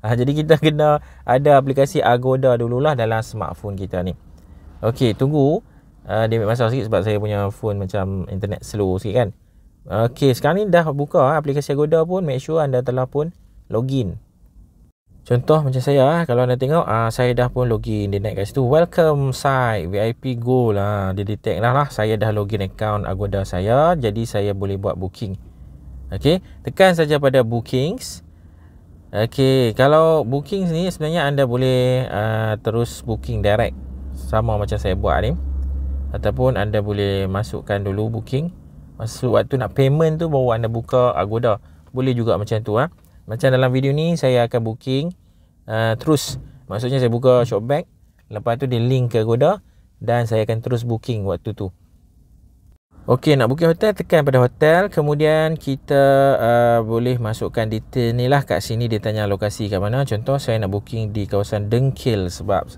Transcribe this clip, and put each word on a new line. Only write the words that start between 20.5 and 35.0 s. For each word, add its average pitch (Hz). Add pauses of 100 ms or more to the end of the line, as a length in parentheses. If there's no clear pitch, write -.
Ah, 98
dia 101
detect 104
lah, 120
lah, 139
saya 107
dah 110
login 104
account 104
Agoda 98
saya, 120
jadi 113
saya 104
boleh 98
buat 98
booking. 95 (800)
Okey, 151 (160)
tekan 190
saja 151
pada 135
bookings. 127 (880)
Okey, 120
kalau 156
bookings 143
ni 170
sebenarnya 156
anda 139
boleh, 127
ah, 110
terus 117
booking 113
direct 104 (400)
sama 110
macam 104
saya 95
buat 95